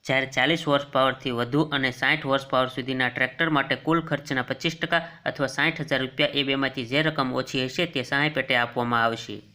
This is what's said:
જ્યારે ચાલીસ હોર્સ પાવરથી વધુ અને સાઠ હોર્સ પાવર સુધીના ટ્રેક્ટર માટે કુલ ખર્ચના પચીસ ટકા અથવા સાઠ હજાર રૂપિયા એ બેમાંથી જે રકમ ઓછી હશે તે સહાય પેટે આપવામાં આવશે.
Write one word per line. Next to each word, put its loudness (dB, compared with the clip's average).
જ્યારે 2
ચાલીસ 2
હોર્સ 2
પાવરથી 2
વધુ 0
અને 0
સાઠ 0
હોર્સ 0
પાવર 2
સુધીના -2
ટ્રેક્ટર 0
માટે 2
કુલ 2
ખર્ચના -2
પચીસ -4
ટકા 0
અથવા -2
સાઠ 0
હજાર 0
રૂપિયા 0
એ 2
બેમાંથી -2
જે 0
રકમ 0
ઓછી -2
હશે -2
તે -4
સહાય 0
પેટે -2
આપવામાં 2
આવશે. -2